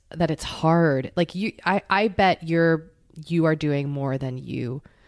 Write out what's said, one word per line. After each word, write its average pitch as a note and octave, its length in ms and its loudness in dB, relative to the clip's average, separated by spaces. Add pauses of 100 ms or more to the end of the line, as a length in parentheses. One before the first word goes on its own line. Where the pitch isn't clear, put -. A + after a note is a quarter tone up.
(100)
that D#3+ 200 -2
it's - 140 -6
hard, D#3+ 720 2
like, F3 180 -2
you, G3+ 180 -4 (120)
I, G3 260 0
I G3+ 180 2
bet F#3+ 340 2
you're, E3 480 2 (360)
you E3 180 0
are D#3 120 4
doing C#3+ 320 -2
more C#3 300 -4
than C3 200 -6
you B2 440 -8 (240)